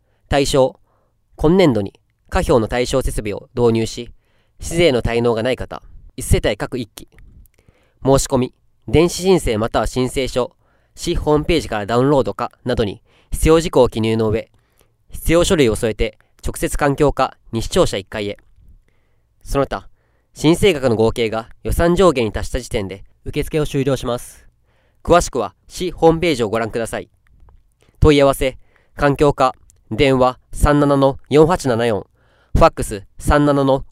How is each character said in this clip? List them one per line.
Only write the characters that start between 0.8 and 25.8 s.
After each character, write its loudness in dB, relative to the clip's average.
今 2
年 6
度 0
に -8
家 -2
表 2
の -4
対 -2
象 -2
設 -4
備 -6
を -12
導 2
入 0
し、 -12
市 -10
税 2
の 0
滞 -2
納 2
が -4
な -2
い -4
方、 -12
一 -12
世 0
帯 -2
各 -8
一 -10
機。 -20
申 4
し 0
込 0
み、 -2
電 4
子 -8
申 4
請 -2
ま -2
た 0
は -2
申 -2
請 -4
書、 -4
市 -6
ホ 0
ー 2
ム -4
ペ 2
ー -2
ジ -10
か -6
ら -6
ダ -2
ウ 2
ン 2
ロ 2
ー 0
ド -6
か -8
な -2
ど 0
に -8
必 0
要 6
事 -6
項 4
を 2
記 -4
入 0
の 0
上、 -4
必 -4
要 4
書 0
類 4
を -2
添 -2
え -6
て -6
直 -8
接 -6
環 0
境 0
課 -4
西 -6
庁 2
舎 -4
一 -8
階 -8
へ。 -8
そ -4
の 0
他、 -10
申 2
請 2
額 0
の 0
合 2
計 -4
が -8
予 -6
算 2
上 4
限 0
に -6
達 -8
し -12
た -6
時 -14
点 -4
で -14
受 -6
付 -4
を -2
終 -2
了 0
し -8
ま -4
す。 -20
詳 4
し -4
く -6
は -6
市 -8